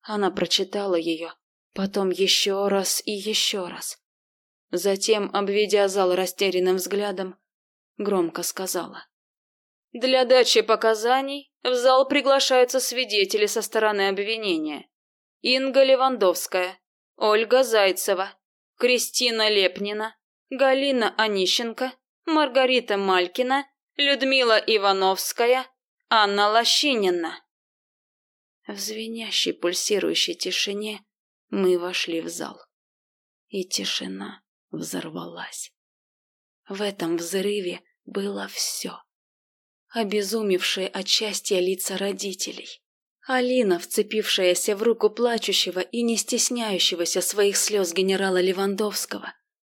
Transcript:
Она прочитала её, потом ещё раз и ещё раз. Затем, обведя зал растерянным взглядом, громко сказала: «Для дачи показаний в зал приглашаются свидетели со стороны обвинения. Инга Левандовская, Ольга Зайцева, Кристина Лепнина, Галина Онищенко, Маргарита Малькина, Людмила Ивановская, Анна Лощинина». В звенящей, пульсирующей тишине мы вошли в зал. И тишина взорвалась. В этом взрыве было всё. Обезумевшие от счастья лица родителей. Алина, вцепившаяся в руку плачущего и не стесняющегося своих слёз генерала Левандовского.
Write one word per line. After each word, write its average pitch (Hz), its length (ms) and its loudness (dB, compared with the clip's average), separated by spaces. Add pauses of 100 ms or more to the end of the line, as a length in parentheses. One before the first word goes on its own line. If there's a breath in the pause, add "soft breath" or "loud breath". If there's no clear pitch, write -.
Она 202 300 -2
прочитала 196 640 -2
её, 165 360 -4 (420)
потом 196 360 -2
ещё 196 600 0
раз 196 360 -2
и 214 60 -6
ещё 202 560 -4
раз. - 300 -12 (760)
Затем, 196 600 0
обведя 202 540 2
зал 185 280 2
растерянным 185 640 0
взглядом, 185 600 -6 (600)
громко 180 460 -2
сказала: 185 640 -8 (840)
«Для 254 340 2
дачи 233 360 6
показаний 226 920 0 (100)
в 254 120 0
зал 262 320 6
приглашаются 262 720 4
свидетели 208 680 0
со 208 160 -2
стороны 208 480 0
обвинения. 196 800 -4 (520)
Инга 262 420 4
Левандовская, 208 960 2 (360)
Ольга 220 480 2
Зайцева, 196 720 0 (420)
Кристина 240 720 0
Лепнина, 208 680 0 (320)
Галина 262 680 2
Онищенко, 220 760 -2 (320)
Маргарита 254 720 2
Малькина, 196 680 0 (280)
Людмила 262 640 4
Ивановская, 202 1080 2 (420)
Анна 208 400 4
Лощинина». 214 960 0 (1200)
В 208 120 -12
звенящей, 220 720 -4
пульсирующей 175 840 -2
тишине 208 680 -6 (440)
мы 185 280 2
вошли 175 440 -4
в 170 80 -10
зал. 165 300 -10 (880)
И 190 160 -6
тишина 190 760 -8 (300)
взорвалась. 165 1000 -12 (960)
В 196 140 -8
этом 180 360 -4
взрыве 185 640 -4 (240)
было 196 420 -6
всё. - 520 -8 (880)
Обезумевшие 202 1000 -2
от 196 200 -8
счастья 202 520 -2
лица 185 380 -2
родителей. 196 840 -8 (460)
Алина, 247 520 2
вцепившаяся 202 960 0
в 202 80 -4
руку 226 260 4
плачущего 214 680 0
и 233 220 -4
не 233 160 0
стесняющегося 190 1040 -2
своих 202 360 0
слёз 190 360 0
генерала 190 480 0
Левандовского. 196 920 -2 (340)